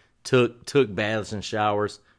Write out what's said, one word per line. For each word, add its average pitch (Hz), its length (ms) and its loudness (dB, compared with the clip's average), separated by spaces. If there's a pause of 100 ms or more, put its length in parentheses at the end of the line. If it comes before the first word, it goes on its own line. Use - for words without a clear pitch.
(240)
took, 123 420 0
took 120 300 2
baths 107 380 -2
and 98 100 -8
showers, 104 560 -2 (200)